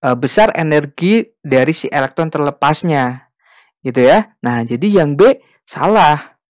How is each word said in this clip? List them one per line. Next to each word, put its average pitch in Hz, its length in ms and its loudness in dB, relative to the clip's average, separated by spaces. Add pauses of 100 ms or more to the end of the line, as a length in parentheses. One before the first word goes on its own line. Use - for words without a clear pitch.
eh, 127 80 0
besar 147 400 0
energi 160 640 0 (240)
dari 135 320 0
si - 160 -10
elektron 147 400 -4
terlepasnya, 143 960 -2 (560)
gitu 123 240 0
ya. 196 320 4
Nah, 120 240 -4
jadi 160 400 -2
yang 147 160 -4
B 240 160 6 (320)
salah. 156 720 0 (120)